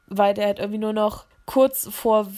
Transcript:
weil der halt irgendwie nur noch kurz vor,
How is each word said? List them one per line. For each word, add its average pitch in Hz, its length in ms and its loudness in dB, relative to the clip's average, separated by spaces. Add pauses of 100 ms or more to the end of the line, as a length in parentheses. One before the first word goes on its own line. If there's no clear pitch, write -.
weil 202 260 2
der 208 120 -2
halt 202 140 -2
irgendwie 208 200 -4
nur 214 140 -2
noch 214 320 -2 (200)
kurz 262 460 2
vor, 214 460 2